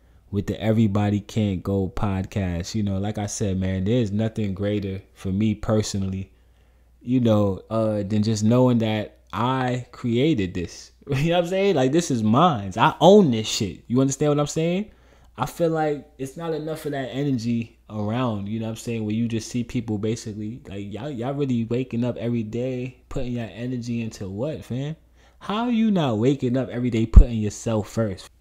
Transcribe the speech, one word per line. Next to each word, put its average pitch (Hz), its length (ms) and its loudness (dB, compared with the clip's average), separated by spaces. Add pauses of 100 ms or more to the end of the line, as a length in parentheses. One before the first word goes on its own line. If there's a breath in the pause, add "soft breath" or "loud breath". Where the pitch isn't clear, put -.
(320 soft breath)
with 98 160 -2
the 104 140 -4
Everybody 104 580 2
Can't 98 420 -2
Go 98 280 0
podcast. 92 840 -4
You 110 80 0
know, 98 140 -2
like 104 200 -4
I 208 80 -4
said, 196 340 -4
man, 190 240 -2
there's 120 280 0
nothing 107 420 -2
greater 101 480 -4 (120)
for - 160 -8
me 104 260 2
personally, 98 760 -2 (680)
you 127 180 0
know, 104 500 4
uh, 110 340 0
than 104 200 0
just 107 200 0
knowing 123 340 6
that 107 400 -2 (160)
I 123 580 -2
created 117 640 0
this. - 440 -8
<laughs> - 120 -20
You 139 200 0
know 170 80 2
what 175 80 2
I'm 170 40 -6
saying? 190 260 2
Like, 131 180 2
this 170 180 0
is 120 100 0
mine. 107 560 4
I 143 220 4
own 185 320 8
this 110 160 -2
shit. - 400 -4
You 123 140 4
understand 139 300 2
what 143 80 2
I'm 147 80 0
saying? 175 440 -2 (460 soft breath)
I 117 80 -2
feel 165 240 -2
like 156 480 -2
it's 135 180 -10
not 165 180 -6
enough 151 320 -8
of 147 60 -4
that 135 160 -6
energy 117 680 -2 (120)
around, 107 600 -2
you 110 100 -4
know 110 60 -4
what 110 60 -4
I'm 110 60 -10
saying, 113 280 -6
where 107 100 -2
you 117 120 0
just 110 220 -4
see 120 140 -4
people 113 340 -4
basically, 107 720 -6
like, 101 240 -10
y'all, 107 180 -8
y'all 127 240 -6
really 131 300 0
waking 117 400 -2
up 123 140 -2
every 120 260 -2
day, 123 540 -6 (100)
putting 127 260 -4
your 117 200 -6
energy 120 480 -4
into 110 260 -8
what, 107 380 -6
fam? 143 300 -6 (440 soft breath)
How 226 300 -4
you 220 220 4
not 147 260 2
waking 127 400 2
up 120 120 -2
every 123 200 -2
day 110 160 2
putting 120 320 8
yourself 107 520 -2
first? 101 400 -4 (120)